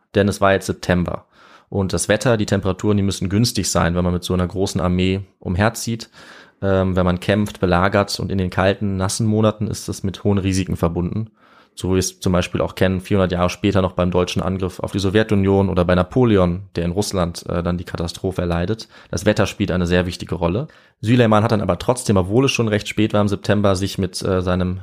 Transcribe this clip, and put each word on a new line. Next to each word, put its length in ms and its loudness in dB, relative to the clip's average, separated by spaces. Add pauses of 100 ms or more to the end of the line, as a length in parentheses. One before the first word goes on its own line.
(160)
denn 120 4
es 140 -2
war 100 4
jetzt 140 2
September. 600 -2 (400)
Und 260 -2
das 160 -4
Wetter, 280 2
die 80 0
Temperaturen, 500 0
die 80 2
müssen 240 -2
günstig 440 0
sein, 240 0
wenn 80 0
man 100 0
mit 100 -4
so 120 -2
einer 120 0
großen 320 -2
Armee 420 0 (180)
umherzieht. 720 -4 (500)
Ähm, 340 2
wenn 100 2
man 140 0
kämpft, 400 -2
belagert 600 0
und 120 -6
in 60 -2
den 140 -2
kalten, 460 0
nassen 280 -2
Monaten 420 0
ist 220 -8
das 140 -8
mit 200 -6
hohen 140 2
Risiken 400 0
verbunden. 540 -2 (420)
So 160 -4
wie 40 2
wir 60 4
es 220 -4
zum 100 0
Beispiel 300 0
auch 140 -4
kennen, 260 0
vierhundert 320 0
Jahre 160 0
später 320 0
noch 120 -2
beim 180 0
deutschen 320 0
Angriff 360 -4
auf 120 -6
die 80 -4
Sowjetunion 680 2
oder 160 2
bei 120 4
Napoleon, 800 2
der 100 -2
in 60 -2
Russland, 580 -4
äh, 140 -2
dann 160 -2
die 40 -8
Katastrophe 580 -6
erleidet. 460 -4 (220)
Das 160 -6
Wetter 220 2
spielt 240 -4
eine 160 0
sehr 180 2
wichtige 300 -8
Rolle. 320 -2 (340)
Süleyman 420 4
hat 80 2
dann 100 0
aber 180 0
trotzdem, 360 0
obwohl 300 2
es 60 0
schon 160 0
recht 200 0
spät 240 0
war 100 2
im 60 2
September, 480 2
sich 220 -4
mit, 240 -4
äh, 220 0
seinem 400 -2